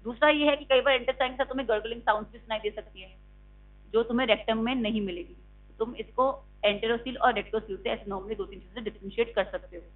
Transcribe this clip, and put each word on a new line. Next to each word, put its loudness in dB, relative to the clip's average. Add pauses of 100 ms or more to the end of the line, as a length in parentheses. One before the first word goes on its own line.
दूसरा 4
ये 4
है 4
कि -12
कई 6
बार 4
इंटेस्टाइन -2
के -12
साथ 0
तुम्हें -6
gurgling -2
sounds 0
भी -20
सुनाई -6
दे -4
सकती -14
है, -20 (800)
जो 4
तुम्हें 0
rectum 2
में 0
नहीं 0
मिलेगी। -6 (440)
तुम -2
इसको 0 (220)
enterocoel 0
और 4
rectocoel -4
से -2
ऐसे -6
normally -8
दो -6
तीन -12
चीजें -14
डिफरेंशिएट -4
कर 0
सकते -10
हो। -16 (120)